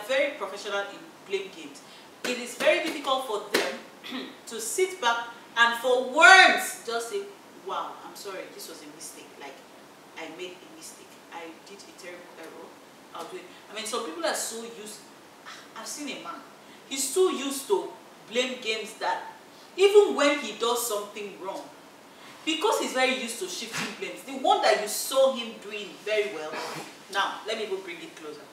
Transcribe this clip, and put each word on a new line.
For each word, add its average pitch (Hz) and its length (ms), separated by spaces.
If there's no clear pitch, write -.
very 277 320
professional 202 560
in - 80
blame 196 240
games. - 320
It 247 160
is 240 160
very 320 320
difficult 277 400
for 208 240
them - 300
<clears throat> - 400
to 226 140
sit - 400
back 233 260
and 233 240
for 254 300
once, - 760
just 233 240
say, 202 120
"Wow, - 260
I'm 165 120
sorry, 190 260
this - 140
was 156 140
a 151 40
mistake. 165 320
Like, 135 160
I 160 180
made 180 200
a - 200
mistake. - 360
I 165 180
did 196 100
a - 220
terrible 175 380
error. - 300
I'll 165 120
do 185 100
it." 175 80
I 202 40
mean, 214 120
some 240 200
people 330 180
are 302 100
so 226 280
used, 208 380
I've 220 100
seen 294 220
a 196 140
man, - 180
he's 277 200
so 370 220
used 277 380
to - 240
blame 247 300
games 214 340
that - 280
even 392 380
when 285 260
he 214 180
does 233 280
something 202 560
wrong, 196 200
because 320 360
he's 277 120
very 254 300
used 233 160
to 185 100
shifting 208 500
blames, 175 240
the 269 100
one 320 300
that 208 200
you 208 60
saw 269 440
him 233 300
doing 208 280
very 202 300
well, 156 180
now, 196 340
let 226 120
me 214 80
go 190 100
bring 175 200
it 165 200
closer. 151 240